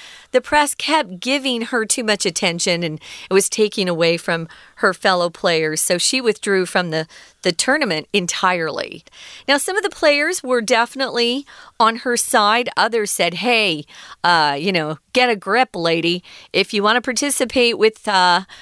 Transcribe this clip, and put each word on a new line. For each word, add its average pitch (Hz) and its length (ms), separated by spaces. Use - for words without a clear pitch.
the 254 100
press 294 320
kept 233 460
giving 254 420
her 226 240
too - 180
much 208 220
attention 175 560
and 156 180
it - 20
was 190 160
taking 208 400
away 170 300
from 165 300
her 196 160
fellow 180 380
players. 160 500
So - 160
she 254 240
withdrew 202 460
from 180 240
the, 160 160
the 180 120
tournament 208 600
entirely. 175 880
Now, 277 80
some 370 220
of 381 40
the 381 60
players 311 540
were 247 180
definitely 240 840
on 226 160
her 240 220
side. 226 580
Others 220 340
said, 175 240
"Hey, 190 520
uh, 156 380
you 190 120
know, 156 260
get 247 160
a 220 60
grip, 220 380
lady. 170 480
If 196 220
you 202 80
want 214 140
to 247 40
participate 247 800
with, 220 300
uh, 180 340